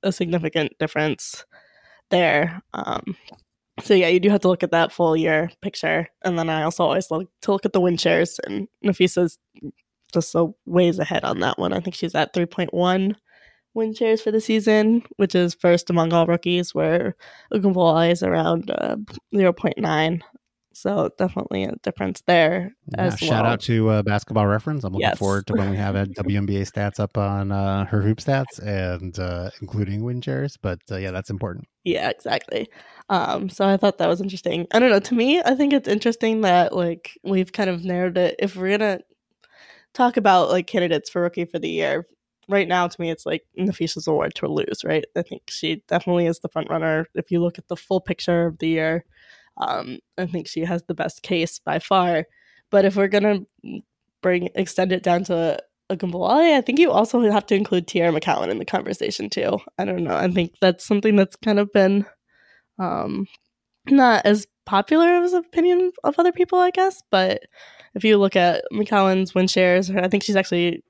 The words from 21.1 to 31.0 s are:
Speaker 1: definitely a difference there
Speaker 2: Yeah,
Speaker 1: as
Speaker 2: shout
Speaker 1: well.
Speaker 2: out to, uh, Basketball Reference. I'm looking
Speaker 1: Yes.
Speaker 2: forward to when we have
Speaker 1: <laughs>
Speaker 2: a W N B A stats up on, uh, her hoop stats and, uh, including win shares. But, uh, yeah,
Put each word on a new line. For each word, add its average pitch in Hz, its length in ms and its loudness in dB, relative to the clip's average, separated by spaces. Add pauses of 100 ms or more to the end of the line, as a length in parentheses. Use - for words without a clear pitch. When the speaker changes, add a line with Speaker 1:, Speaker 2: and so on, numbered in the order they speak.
Speaker 1:
definitely - 480 -4
a - 180 -6
difference - 420 -6
there 175 480 2 (240)
Speaker 2:
Yeah, 185 100 0
Speaker 1:
as 113 120 -4
Speaker 2:
shout 127 240 0
Speaker 1:
well. 113 100 2
Speaker 2:
out 113 80 -4
to, 110 280 2
uh, 107 140 2
Basketball 104 440 0
Reference. 123 360 -2
I'm 92 100 -6
looking 104 140 0
Speaker 1:
Yes. - 100 -2
Speaker 2:
forward 98 300 0
to 107 60 -4
when 101 160 0
we 98 80 -2
have 101 180 -2
Speaker 1:
<laughs> - 0 -
Speaker 2:
a 98 100 0
W 95 320 -4
N 101 80 -2
B 98 120 -2
A 98 80 -2
stats 101 340 -6
up 104 180 -4
on, 101 340 -2
uh, 98 340 -2
her 104 160 0
hoop 110 180 -2
stats 135 420 -4
and, 92 580 -6
uh, 90 320 -6 (100)
including 104 420 -6
win 123 180 -6
shares. 135 360 -6
But, 90 220 -6 (120)
uh, 95 60 -8
yeah, 95 140 -6